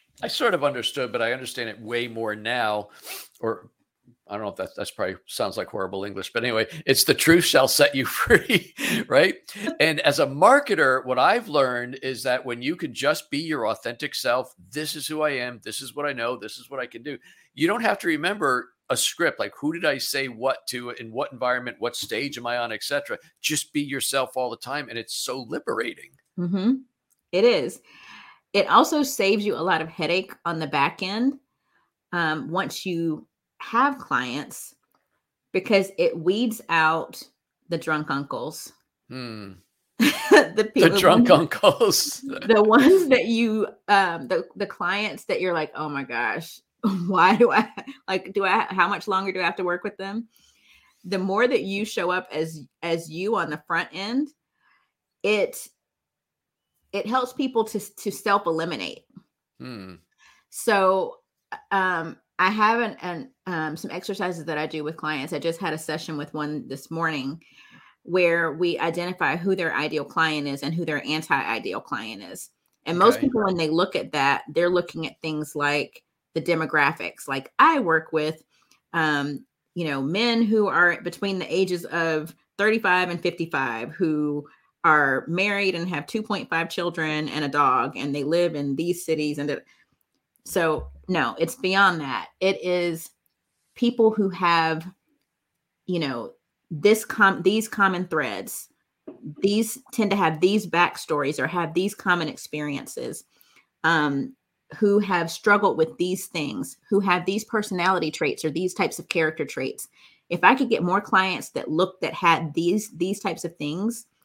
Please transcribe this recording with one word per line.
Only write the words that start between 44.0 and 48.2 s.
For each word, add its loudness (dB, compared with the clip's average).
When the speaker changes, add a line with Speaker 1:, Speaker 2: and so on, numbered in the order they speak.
Speaker 2:
the, 0
the -4
clients -4
that -2
you're 0
like, -2
"Oh -6
my -6
gosh, -6
<laughs> -2
why 6
do 6
I, 4
like, -6